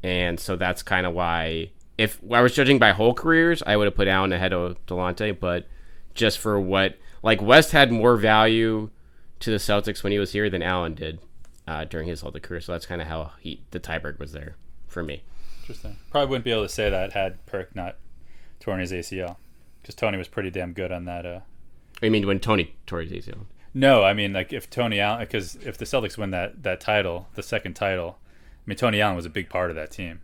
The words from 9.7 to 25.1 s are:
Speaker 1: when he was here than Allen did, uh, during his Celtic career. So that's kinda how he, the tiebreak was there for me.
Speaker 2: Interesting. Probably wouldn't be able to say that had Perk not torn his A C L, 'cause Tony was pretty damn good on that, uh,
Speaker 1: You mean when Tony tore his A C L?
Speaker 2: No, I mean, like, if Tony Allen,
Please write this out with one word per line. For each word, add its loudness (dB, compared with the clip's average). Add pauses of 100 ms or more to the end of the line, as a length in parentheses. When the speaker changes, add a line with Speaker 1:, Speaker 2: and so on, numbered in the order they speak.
Speaker 1:
when 0
he 2
was 0
here 0
than -2
Allen -2
did, -8 (480)
uh, -6
during -6
his -8
Celtic -12
career. -10
So -10
that's -8
kinda -6
how -8
he, -10 (100)
the -8
tiebreak -8
was -12
there -14 (320)
for -6
me. -8 (400)
Speaker 2:
Interesting. -10 (140)
Probably 2
wouldn't -2
be 0
able 2
to -4
say 0
that 0
had -4
Perk -8
not -6 (640)
torn -2
his -2
A -4
C -8
L, -6 (460)
'cause -16
Tony 0
was -8
pretty -4
damn -6
good -4
on -6
that, -8
uh, -8 (640)
Speaker 1:
You 4
mean 4
when 2
Tony 0 (100)
tore -6
his -8
A -10
C -10
L? -12 (260)
Speaker 2:
No, 8
I 8
mean, 0
like, -4
if -10
Tony 0
Allen, 0